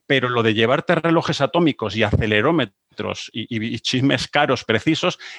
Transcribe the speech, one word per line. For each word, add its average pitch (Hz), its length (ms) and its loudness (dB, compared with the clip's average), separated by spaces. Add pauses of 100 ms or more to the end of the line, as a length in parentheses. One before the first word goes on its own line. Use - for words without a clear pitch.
Pero 127 240 0
lo 120 120 0
de 110 120 2
llevarte 123 400 0
relojes 165 480 0
atómicos 135 520 0
y 110 100 2
acelerómetros 107 1300 -2
y, 117 100 -8 (120)
y, 113 200 -4
y 113 60 -6
chismes 135 480 0
caros 143 360 2
precisos 156 540 0 (200)